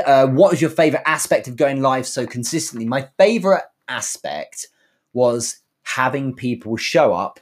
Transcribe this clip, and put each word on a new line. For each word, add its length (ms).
uh, 220
"What 240
was 100
your 80
favorite 380
aspect 400
of 80
going 260
live 240
so 220
consistently?" 580
My 320
favorite 460
aspect 800
was 440
having 540
people 420
show 360
up 280